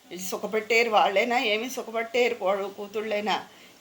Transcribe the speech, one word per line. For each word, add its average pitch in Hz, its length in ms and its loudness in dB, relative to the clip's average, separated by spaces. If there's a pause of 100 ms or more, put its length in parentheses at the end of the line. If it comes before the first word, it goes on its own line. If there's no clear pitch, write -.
(300)
సుఖపెట్టేరు 220 600 0
వాళ్ళైనా, 208 480 4
ఏమీ 233 320 0
సుఖపెట్టేరు 233 640 -2
కో-, 196 420 0
కూతుళ్ళైనా. 208 600 -4 (440)